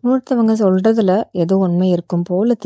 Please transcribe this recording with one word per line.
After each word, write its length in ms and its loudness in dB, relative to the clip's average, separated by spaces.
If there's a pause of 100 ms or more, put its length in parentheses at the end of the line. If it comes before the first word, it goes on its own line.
இன்னொருத்தவங்க 540 0
சொல்றதுல 640 2 (100)
ஏதோ 240 0
உண்மை 320 0
இருக்கும் 340 -2
போல 320 -2 (120)